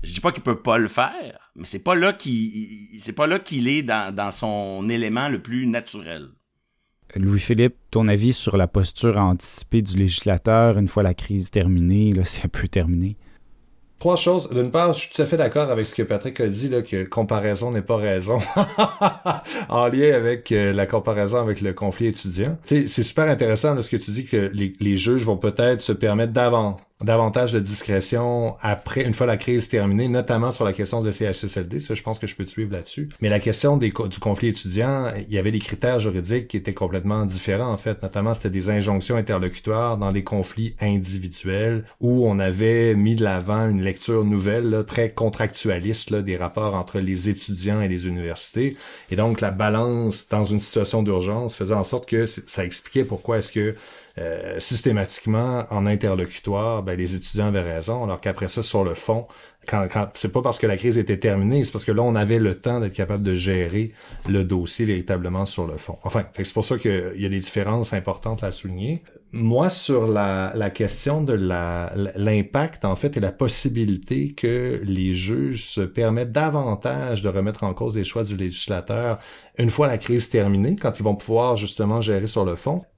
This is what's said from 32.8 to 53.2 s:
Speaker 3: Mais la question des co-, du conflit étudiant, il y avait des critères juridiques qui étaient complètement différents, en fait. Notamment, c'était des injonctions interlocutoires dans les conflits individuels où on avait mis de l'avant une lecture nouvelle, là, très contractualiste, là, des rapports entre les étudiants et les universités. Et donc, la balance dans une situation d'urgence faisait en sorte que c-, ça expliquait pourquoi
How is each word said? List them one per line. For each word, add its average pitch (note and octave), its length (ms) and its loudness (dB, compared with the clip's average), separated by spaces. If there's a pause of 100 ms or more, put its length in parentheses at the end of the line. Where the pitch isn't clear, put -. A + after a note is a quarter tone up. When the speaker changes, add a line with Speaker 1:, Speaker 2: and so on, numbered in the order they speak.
Speaker 3:
Mais A2 80 0
la G#2 100 4
question C#3+ 380 2
des A2+ 160 2
co-, G#2+ 160 -4
du - 100 -8
conflit A2 300 0
étudiant, A2+ 640 -2 (160)
il G#2+ 40 -6
y G2+ 60 0
avait G2+ 140 2
des A2 80 0
critères A#2+ 400 0
juridiques G#2 480 -2
qui - 80 -6
étaient G2 180 -4
complètement F#2+ 500 -2
différents, G2+ 480 -2
en G#2 40 -2
fait. G#2 260 -4
Notamment, A2 320 -2
c'était G#2+ 160 -2
des F#2 200 -2
injonctions G#2 460 0
interlocutoires G#2+ 800 -2
dans G2+ 140 0
les G2 140 0
conflits G#2+ 560 -4
individuels G2 1040 -2 (160)
où B2 280 4
on G2 120 4
avait A2 560 4
mis G#2+ 180 4
de A2+ 80 2
l'avant G#2 460 0
une G2+ 200 2
lecture A2 360 0
nouvelle, G#2 440 2
là, A2 140 2
très A2+ 260 0
contractualiste, G#2 1040 -2
là, G#2 100 0
des F#2+ 160 -2
rapports G2 380 -2
entre F#2 240 -4
les F#2+ 300 -2
étudiants G2+ 520 -2
et G#2 60 0
les F2+ 220 -2
universités. F2+ 680 -4 (360)
Et - 20 -2
donc, A2 260 2
la G2+ 120 0
balance A2 760 0
dans G#2+ 160 2
une G#2 140 0
situation G#2+ 460 0
d'urgence G#2 500 0
faisait G2+ 200 0
en G2+ 100 2
sorte - 240 -4
que A2+ 180 2
c-, - 180 -8
ça - 200 -4
expliquait A#2 400 -2
pourquoi A2+ 340 -2